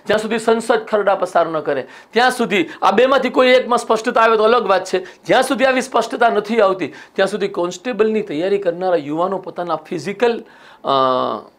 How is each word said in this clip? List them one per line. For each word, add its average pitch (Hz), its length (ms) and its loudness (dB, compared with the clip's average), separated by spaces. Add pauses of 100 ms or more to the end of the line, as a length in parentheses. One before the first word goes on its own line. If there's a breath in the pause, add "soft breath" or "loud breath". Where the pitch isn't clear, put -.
જ્યાં 208 120 0
સુધી 220 200 -4
સંસદ 226 480 0
ખરડા 202 280 0
પસાર 180 320 0
ન 160 140 -4
કરે, 139 260 -4 (260 loud breath)
ત્યાં 247 180 4
સુધી 202 400 -2 (120)
આ 190 80 4
બેમાંથી 254 400 2
કોઈ 254 180 4
એકમાં 247 300 2
સ્પષ્ટતા 226 420 0
આવે 226 160 4
તો 214 60 2
અલગ 226 240 2
વાત 190 180 2
છે. 185 140 -4 (280 loud breath)
જ્યાં 220 160 4
સુધી 254 220 0
આવી 262 160 2
સ્પષ્ટતા 240 480 0
નથી 214 320 0
આવતી, 185 260 2
ત્યાં - 420 -4
સુધી 196 200 -4
કોન્સ્ટેબલની 202 760 -2
તૈયારી 180 360 -2
કરનારા 175 380 -2
યુવાનો 165 420 -4
પોતાના 175 380 -6
ફિઝિકલ, 196 680 -4 (400 loud breath)
અ, 139 100 0 (640)